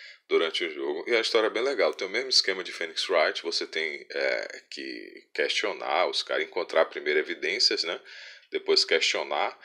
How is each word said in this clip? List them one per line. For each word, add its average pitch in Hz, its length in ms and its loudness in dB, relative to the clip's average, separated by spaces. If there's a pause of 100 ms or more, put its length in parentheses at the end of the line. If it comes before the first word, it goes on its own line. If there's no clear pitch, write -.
(280)
durante 80 380 2
o 82 60 -4
jogo, 76 360 -4
e 117 80 2
a 113 40 6
história 113 280 2
é 98 40 0
bem 104 100 -2
legal, 113 320 2
tem 98 140 -4
o - 20 -6
mesmo 127 200 -4
esquema 95 340 2
de - 80 -10
Phoenix 82 360 -6
Wright, 90 360 4
você 82 240 -2
tem, 78 420 -4
é, 65 640 -2
que 62 600 -12
questionar 76 760 0
os - 160 -2
caras, 95 200 -2
encontrar 82 420 2
primeiro 76 340 0
evidências, 87 640 0
né? - 180 -6 (480)
Depois - 340 2
questionar 80 800 2